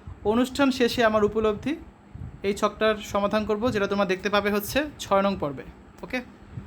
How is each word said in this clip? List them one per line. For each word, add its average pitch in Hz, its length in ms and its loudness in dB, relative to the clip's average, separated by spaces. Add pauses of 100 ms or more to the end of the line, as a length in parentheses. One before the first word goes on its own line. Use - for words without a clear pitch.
(240)
অনুষ্ঠান 254 460 2
শেষে 247 340 2
আমার 214 200 4
উপলব্ধি, 214 520 0 (680)
এই 196 120 0
ছকটার 214 420 2
সমাধান 208 480 -2
করব, 214 260 0
যেটা 202 160 0
তোমরা 202 180 2
দেখতে 185 260 -2
পাবে 202 200 2
হচ্ছে 208 340 0 (140)
ছয় 196 240 2
নং 196 180 2
পর্বে। 139 220 -6 (400)
ওকে, 175 180 -6 (460)